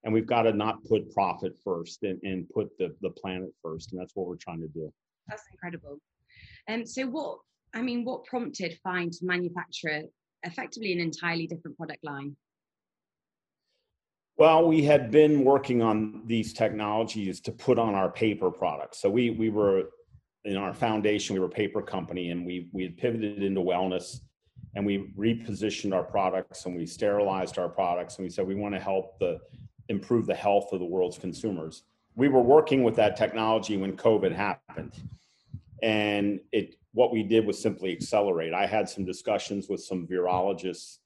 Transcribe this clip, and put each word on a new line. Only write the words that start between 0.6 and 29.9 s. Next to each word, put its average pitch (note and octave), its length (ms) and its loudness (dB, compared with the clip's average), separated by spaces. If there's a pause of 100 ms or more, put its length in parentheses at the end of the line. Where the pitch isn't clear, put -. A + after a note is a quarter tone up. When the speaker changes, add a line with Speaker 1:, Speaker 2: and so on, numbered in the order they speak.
Speaker 1:
put G#2+ 300 0
profit F#2 400 -2 (100)
first E2+ 400 -6
and, F#2+ 200 -4
and F#2 260 -6
put G#2 180 -4 (120)
the, E2+ 220 -4
the - 100 -4
planet F#2 420 -10 (100)
first. D#2+ 300 -10
And F2+ 80 -10
that's F#2 140 -14
what F#2 120 -6
we're F2 80 -10
trying E2 240 -12
to D#2+ 80 -10
do. D2+ 240 -10 (380)
Speaker 2:
That's G#3+ 200 -14
incredible. F3 500 -14 (680)
Um, A3+ 180 -6
so C4 200 -6
what, C#4 320 -6 (360)
I A#3 80 -6
mean, A#3+ 220 -2
what B3+ 220 -8
prompted G3 580 -6
Fine F3+ 280 -4
to E3+ 100 -14
manufacture F3 800 -4 (420)
effectively A3 480 -8
an F3 80 0
entirely E3 480 -4
different E3 300 -12
product D#3+ 260 -12
line? C#3+ 320 -10 (2000)
Speaker 1:
Well, D#3+ 320 8
we D#3 140 6
had C#3+ 300 4
been D3+ 340 8
working C3+ 360 4
on G#2+ 440 0
these A2+ 260 0
technologies G#2+ 880 -2
to - 120 -8
put B2 240 2
on A2+ 180 2
our F#2+ 140 2
paper G2+ 420 0
products. D2+ 480 -4
So G2 100 2
we, A#2+ 200 4
we A2 200 0
were, G2+ 340 4 (640)
in G2 120 -2
our F#2+ 160 -4
foundation, G#2+ 640 0
we F#2+ 40 0
were F#2 60 2
a F2+ 40 -6
paper G2+ 340 -2
company, F2 480 -6
and F2 120 -6
we, F2+ 280 -8
we F#2+ 100 -6
had F2+ 160 -8
pivoted G#2+ 460 -2
into G2 180 0
wellness, F2+ 600 -2 (540)
and G2+ 100 -2
we G2 320 -2
repositioned G#2 760 -2
our F2 100 2
products F#2 640 -2
and F2+ 100 -6
we E2+ 100 -6
sterilized G2 720 0
our F2+ 120 -2
products F2 480 -2
and F#2+ 80 -6
we F2 40 -6
said, F#2 180 -4
"We F#2+ 80 -2
wanna G2+ 240 -4
help F#2+ 400 -2
the, E2+ 200 0 (500)
improve G#2+ 360 0